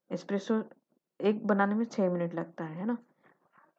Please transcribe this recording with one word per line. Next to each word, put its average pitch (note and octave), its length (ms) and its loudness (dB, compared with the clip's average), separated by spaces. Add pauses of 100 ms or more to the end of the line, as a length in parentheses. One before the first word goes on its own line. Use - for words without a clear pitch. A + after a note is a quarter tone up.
(100)
एस्प्रेसो G3+ 540 -2 (560)
एक G#3+ 260 2
बनाने G3+ 280 4
में A3+ 100 2
छः G3+ 260 2
मिनट F3 240 0
लगता E3 300 -6
है, D#3+ 120 -8
है F3+ 80 -6
ना? A#3+ 140 -2 (800)